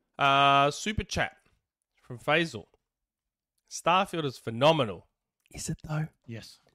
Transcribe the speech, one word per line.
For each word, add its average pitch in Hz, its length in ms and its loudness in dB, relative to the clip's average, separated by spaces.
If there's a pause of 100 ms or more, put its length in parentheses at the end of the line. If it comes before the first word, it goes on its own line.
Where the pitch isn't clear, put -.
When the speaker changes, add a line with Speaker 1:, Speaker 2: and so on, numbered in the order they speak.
(180)
Speaker 1:
Uh, 139 520 4
super 208 340 -6
chat - 320 -6 (640)
from 120 160 -16
Faisal. 147 480 -2 (1040)
Starfield 175 540 0
is 131 120 -6
phenomenal. 120 720 0 (480)
Is - 160 -10
it 160 140 -8
though? 156 240 -6 (180)
Speaker 2:
Yes. 113 320 -16 (160)